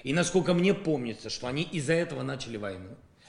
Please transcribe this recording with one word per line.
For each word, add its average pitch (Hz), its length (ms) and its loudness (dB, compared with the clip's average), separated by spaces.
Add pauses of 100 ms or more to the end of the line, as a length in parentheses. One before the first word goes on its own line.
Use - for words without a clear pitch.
И 135 100 0
насколько 175 400 4
мне 180 200 6
помнится, 127 560 -2
что - 180 -6
они 143 160 -2
из-за 165 300 -2
этого 165 300 0
начали 131 340 -6
войну. 98 380 -8 (340)